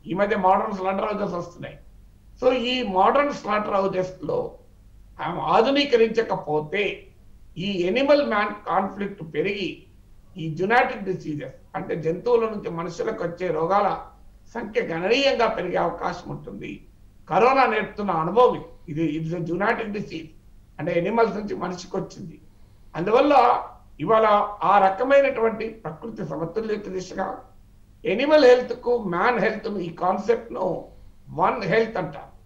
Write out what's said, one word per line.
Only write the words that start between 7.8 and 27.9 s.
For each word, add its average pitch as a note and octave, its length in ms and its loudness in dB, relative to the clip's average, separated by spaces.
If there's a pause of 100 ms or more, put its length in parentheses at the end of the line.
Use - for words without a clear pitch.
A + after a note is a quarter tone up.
animal C#4 480 4
man G#3 220 -2 (160)
conflict G3 520 -2 (120)
పెరిగి F#3 360 -4 (680)
ఈ D#3+ 100 -10 (140)
genetic A3+ 500 2
diseases, D#3 480 -8 (200)
అంటే F#3 160 -6 (120)
జంతువుల A3+ 480 2
నుంచి F#3 160 -8 (100)
మనుషులకు F3+ 460 -6
వచ్చే F3 220 -6 (100)
రోగాల F#3+ 300 2 (680)
సంఖ్య A#3 260 -4 (100)
గణనీయంగా A3+ 560 2 (100)
పెరిగే F3+ 280 -2
అవకాశం - 500 -6
ఉంటుంది. - 360 -12 (560)
కరోనా B3 460 4
నేర్పుతున్న G3+ 380 -4 (120)
అనుభవం A#3+ 320 4
ఇది. - 100 -10 (260)
ఇది, D3+ 120 -2 (140)
it D#3+ 100 -4
is D#3+ 120 -6
a - 100 -6
zoonotic G#3 480 -2
disease, E3 320 -10 (500)
అంటే D#3+ 180 -4
animals G3+ 420 0
నుంచి G3 240 -8
మనిషికి F3+ 340 -10
వచ్చింది. E3+ 400 -10 (580)
అందువల్ల A#3+ 380 4 (680)
ఇవాళ A3 220 4 (460)
ఆ - 20 6 (120)
రకమైనటువంటి A3+ 800 2 (180)
ప్రకృతి D3+ 480 -10
సమతుల్యత G#3 640 -6
దిశగా F#3+ 320 -6 (760)